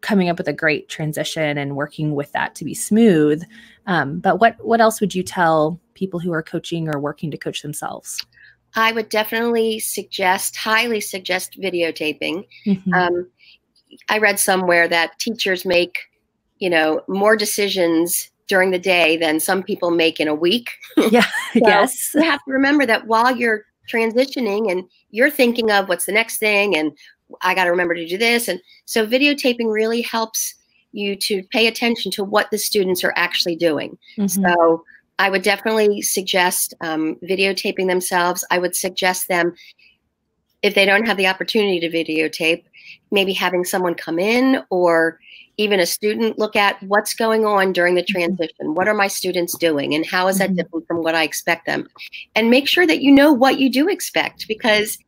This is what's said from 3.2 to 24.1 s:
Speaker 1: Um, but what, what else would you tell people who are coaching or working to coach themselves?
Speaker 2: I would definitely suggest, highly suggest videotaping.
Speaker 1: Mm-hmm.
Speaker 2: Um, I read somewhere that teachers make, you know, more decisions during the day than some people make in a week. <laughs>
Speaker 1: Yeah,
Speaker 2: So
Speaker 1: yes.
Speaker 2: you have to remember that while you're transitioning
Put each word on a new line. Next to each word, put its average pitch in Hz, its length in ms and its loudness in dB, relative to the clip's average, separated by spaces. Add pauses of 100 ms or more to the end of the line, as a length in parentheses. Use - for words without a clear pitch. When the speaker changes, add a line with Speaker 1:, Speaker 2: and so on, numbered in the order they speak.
Speaker 1:
Um, 160 320 -2
but 180 200 2
what, 226 240 2
what 226 180 2
else 220 200 2
would 185 140 -2
you 185 80 -2
tell 160 560 2 (160)
people 190 240 -6
who 175 140 -4
are 160 100 -2
coaching 160 500 -6
or 143 60 -4
working 147 320 -6
to - 60 -10
coach - 260 -8
themselves? - 600 -10 (520)
Speaker 2:
I 226 160 2
would 226 180 -6
definitely 226 720 0
suggest, - 800 -4
highly 220 420 0
suggest 185 600 -8
videotaping. 165 840 -4 (220)
Speaker 1:
Mm-hmm. 190 280 0
Speaker 2:
Um, 180 360 2 (800)
I 214 80 0
read 202 220 2
somewhere 175 480 2
that 165 320 0
teachers 202 440 -4
make, 175 360 0 (580)
you 185 140 -2
know, 156 360 2
more 202 300 2
decisions 185 920 0 (160)
during 190 240 2
the 180 80 0
day 170 360 2
than 160 240 0
some 190 220 -2
people 180 300 -4
make 165 280 2
in 151 80 0
a 156 60 -2
week. 175 380 -2 (260)
<laughs> - 0 - (140)
Speaker 1:
Yeah, 226 160 4 (260)
Speaker 2:
So 233 80 2
Speaker 1:
yes. 208 540 2
Speaker 2:
you 302 80 4
have 294 220 0
to 269 60 -8
remember 277 360 2
that 220 180 0
while 226 320 2
you're 226 280 -2 (260)
transitioning 226 800 0